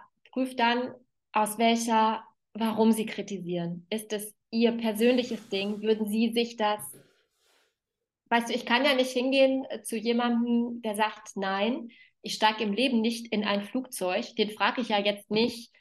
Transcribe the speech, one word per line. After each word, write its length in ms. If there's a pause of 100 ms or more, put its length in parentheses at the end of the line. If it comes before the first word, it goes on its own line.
(320)
prüf 240
dann, 380 (400)
aus 240
welcher, 640 (300)
warum 380
sie 140
kritisieren. 840
Ist 240
es 200 (180)
ihr 220
persönliches 760
Ding? 320
Würden 260
sie 260
sich 240
das, 220 (1500)
weißt 200
du, 40
ich 120
kann 200
ja 100
nicht 160
hingehen, 580
äh, 140
zu 140
jemandem, 840
der 140
sagt, 400
„Nein, 540 (320)
ich 140
steig 260
im 120
Leben 280
nicht 300
in 140
ein 180
Flugzeug.“ 720
Den 160
frag 280
ich 100
ja 100
jetzt 320
nicht, 500